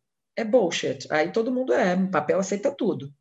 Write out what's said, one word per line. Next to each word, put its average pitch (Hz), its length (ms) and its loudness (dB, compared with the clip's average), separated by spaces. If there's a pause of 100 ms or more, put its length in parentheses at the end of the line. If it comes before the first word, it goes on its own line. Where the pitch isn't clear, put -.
(360)
é 233 80 -2
bullshit. 185 680 0
Aí 156 220 0
todo 226 200 0
mundo 254 200 0
é, 190 240 2
no 190 140 0
papel 160 280 2
aceita 202 320 -2
tudo, 147 500 -4